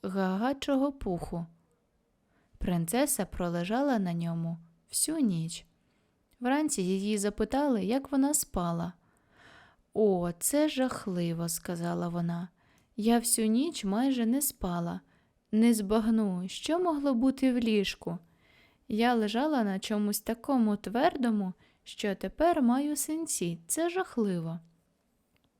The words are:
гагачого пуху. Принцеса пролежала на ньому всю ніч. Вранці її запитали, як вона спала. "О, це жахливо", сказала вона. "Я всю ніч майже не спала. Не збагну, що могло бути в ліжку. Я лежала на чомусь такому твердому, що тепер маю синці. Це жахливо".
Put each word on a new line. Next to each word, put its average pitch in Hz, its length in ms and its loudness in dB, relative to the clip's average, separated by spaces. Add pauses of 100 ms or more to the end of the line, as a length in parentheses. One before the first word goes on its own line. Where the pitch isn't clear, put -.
гагачого 240 880 0
пуху. 175 540 -6 (1120)
Принцеса 190 680 0
пролежала 196 720 -2
на 185 140 -2
ньому 170 460 -4 (320)
всю - 280 -2
ніч. 170 480 -2 (720)
Вранці 269 420 0
її 190 360 0
запитали, 220 640 0
як 262 280 -2
вона 277 220 2
спала. 170 580 -4 (1040)
"О, 185 440 2
це 294 300 2
жахливо", 175 800 -2
сказала 170 600 -4
вона. 170 400 -4 (480)
"Я 233 220 4
всю 233 300 2
ніч 262 360 0
майже 233 420 2
не 262 160 2
спала. 175 580 -4 (520)
Не 226 220 6
збагну, 208 720 0
що - 300 -2
могло 285 360 2
бути 262 380 2
в 247 60 0
ліжку. 208 600 0 (720)
Я 233 260 2
лежала 233 500 2
на 196 140 -2
чомусь 208 420 -2
такому 226 560 0
твердому, 226 760 0 (320)
що - 300 -4
тепер 302 480 0
маю 277 340 2
синці. 302 720 -4
Це 339 240 -2
жахливо". 185 720 -4 (1000)